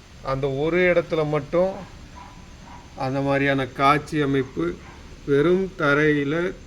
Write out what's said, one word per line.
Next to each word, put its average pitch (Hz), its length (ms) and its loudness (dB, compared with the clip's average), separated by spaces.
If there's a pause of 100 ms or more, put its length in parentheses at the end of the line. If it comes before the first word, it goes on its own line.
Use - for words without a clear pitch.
(220)
அந்த 135 280 -2
ஒரு 151 280 0
இடத்துல 165 500 2
மட்டும் 160 440 0 (1200)
அந்த 135 240 -4
மாதிரியான 139 460 0
காட்சி 147 540 2
அமைப்பு. 139 540 -2 (500)
வெறும் 175 540 2
தரையில 151 760 2 (120)